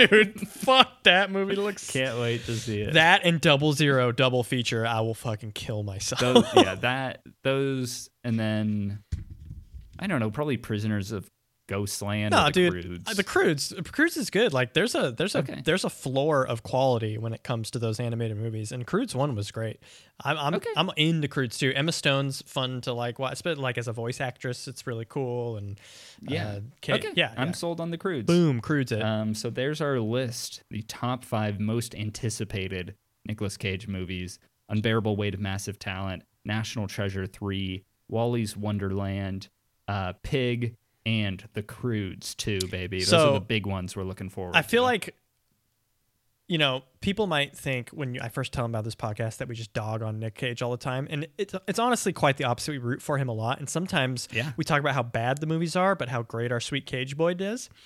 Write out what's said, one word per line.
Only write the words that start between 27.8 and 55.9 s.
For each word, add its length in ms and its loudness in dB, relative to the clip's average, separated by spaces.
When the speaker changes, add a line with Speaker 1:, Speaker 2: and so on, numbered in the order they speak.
Speaker 2:
on 120 -4
The 60 -6
Croods. 280 -2
Speaker 1:
Boom, 340 6
Croods 300 0
it. 100 0
Speaker 2:
Um, 340 0
so 140 -6
there's 320 -4
our 200 0
list, 720 -4
the 100 -6
top 420 -6
five 360 0
most 340 0
anticipated 1000 -4
Nicolas 300 -4
Cage 300 -4
movies: 540 -6
Unbearable 460 2
Weight 200 0
of 60 -8
Massive 380 -4
Talent, 460 -6
National 440 -2
Treasure 400 -2
three, 560 -4
Wally's 480 0
Wonderland, 920 -2
uh, 280 -4
Pig, 500 0
and 320 0
The 80 -4
Croods 720 -6
too, 240 -2
baby. 300 -4
Those 80 -2
Speaker 1:
So, 220 8
Speaker 2:
are 40 6
the 60 2
big 260 0
ones 300 -4
we're 80 -4
looking 240 -6
forward 260 -6
Speaker 1:
I 80 6
feel 200 4
Speaker 2:
to. 40 4
Speaker 1:
like, 280 0
you 120 0
know, 240 2
people 260 0
might 300 0
think 340 -4
when 240 -6
you, 80 -6
I 60 -6
first 240 -4
tell 120 -2
them 80 -2
about 120 -2
this 100 -6
podcast 440 -4
that 100 -6
we 80 -8
just 160 -12
dog 300 -4
on 180 -4
Nick 160 -6
Cage 260 -4
all 80 -2
the 60 -2
time. 340 -4
And 160 -4
it's, 160 -4
it's 100 0
honestly 340 2
quite 240 4
the 80 -2
opposite. 280 0
We 60 -6
root 240 -4
for 160 0
him 100 0
a 40 -2
lot. 260 -2
And 100 -8
sometimes 640 0
Speaker 2:
Yeah. 240 0
Speaker 1:
we 80 -2
talk 160 4
about 140 2
how 100 2
bad 360 0
the 60 -2
movies 300 0
are, 200 4